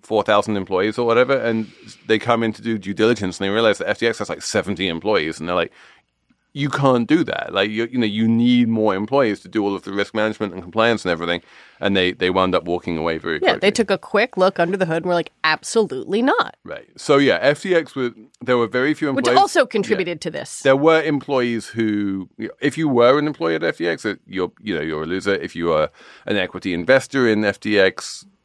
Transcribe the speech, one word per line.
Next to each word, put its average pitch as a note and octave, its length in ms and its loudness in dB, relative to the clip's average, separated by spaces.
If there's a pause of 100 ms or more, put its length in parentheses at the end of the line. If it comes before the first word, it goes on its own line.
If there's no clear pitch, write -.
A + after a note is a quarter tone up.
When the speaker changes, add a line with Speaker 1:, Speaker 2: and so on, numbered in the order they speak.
Speaker 1:
four G#2+ 180 0
thousand G#2 340 2
employees F#2+ 440 -2
or A#2+ 80 0
whatever, B2 280 4
and A2+ 360 -2 (340)
they A2 140 2
come A#2 240 0
in A2 100 -2
to - 80 -14
do A2+ 160 -4
due F#2+ 160 -8
diligence, G#2+ 460 0
and G2 80 -2
they G2 40 -2
realize G#2+ 280 2
that F#2+ 100 -4
F - 80 -2
T A#2 100 -2
X A2+ 120 -2
has, G2+ 100 -8
like, - 140 -8
seventy F#2 440 -2
employees, E2 520 -2
and E2 100 -6
they're F2+ 60 -2
like, E2+ 180 -2 (800)
"You C#3 160 -2
can't B2+ 380 2
do D#3+ 160 4
that. - 280 -6
Like, G2+ 200 0
you, A2+ 200 -2
you B2+ 60 -4
know, A#2 80 0
you A2 220 0
need A#2+ 400 4
more A2 280 2
employees G#2+ 460 0
to F#2 60 -20
do G#2 160 -2
all G2+ 120 0
of F2+ 80 -10
the G2 80 -10
risk G2+ 220 -4
management G#2+ 400 -2
and F#2 80 -12
compliance A2 440 0
and F2+ 60 0
everything." E2+ 300 -2 (380)
And G2+ 160 0
they, F2+ 160 2
they F#2 200 0
wound F#2 240 2
up E2 80 0
walking F2 340 -4
away D#2+ 220 -2
very D#2+ 160 -4
Speaker 2:
Yeah, - 160 0
Speaker 1:
quickly. - 80 -2
Speaker 2:
they G3 120 2
took G#3 200 -2
a F#3 80 0
quick - 360 -2
look F#3 240 2
under F3 180 0
the F#3 100 0
hood D#3+ 160 -4
and - 20 -12
were F3+ 80 -2
like, E3+ 180 -2 (120)
"Absolutely D#3+ 800 -2
not." F4+ 400 0
Speaker 1:
Right. - 320 -14
So, C#3+ 220 2
yeah, B2 240 4
F C#3+ 200 2
T F#3 140 0
X D#3+ 180 0
was, B2 200 -4 (280)
there B2 160 2
were A#2+ 80 2
very B2+ 300 0
few C#3+ 180 -2
Speaker 2:
Which B3 140 0
Speaker 1:
employees. C4+ 120 4
Speaker 2:
also G4 220 2
Speaker 1:
Yeah. B3+ 60 4
Speaker 2:
contributed F#3+ 540 -4
to D#3+ 100 -8
this. - 300 -12
Speaker 1:
There C3+ 140 6
were D#3 280 4
employees B2+ 640 -2
who, G#2 640 -2 (300)
if D3 200 -2
you D#3+ 100 0
were B2+ 300 6
an D3 80 -2
employee E3 280 -4
at D#3 80 -4
F E3 140 -2
T E3+ 100 -4
X, D#3+ 180 -4
uh, G2+ 100 -2 (100)
you're, F#2 340 -4
you G#2 140 -6
know, D#2 80 -2
you're D#2 220 -4
a - 20 -4
loser. F#2 300 0
If D#2+ 200 -8
you E2+ 160 0
are D2+ 180 2 (360)
an G#2+ 120 -2
equity F#2 360 -4
investor B2 540 2
in G#2+ 180 2
F G2+ 140 -2
T G#2 180 0
X - 480 0 (200)